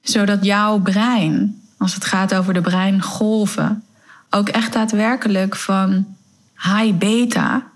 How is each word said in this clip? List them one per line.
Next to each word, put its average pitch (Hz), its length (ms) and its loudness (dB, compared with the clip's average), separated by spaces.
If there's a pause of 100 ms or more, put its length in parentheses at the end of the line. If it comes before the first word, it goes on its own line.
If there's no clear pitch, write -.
Zodat 202 420 0
jouw 208 340 2
brein, 202 840 0 (160)
als 185 160 -2
het - 100 -8
gaat 190 300 0
over 185 200 0
de 180 60 2
breingolven, 196 1200 0 (460)
ook 202 180 0
echt 226 240 -2
daadwerkelijk 214 840 0
van 190 500 0 (560)
high 208 340 2
beta 233 800 0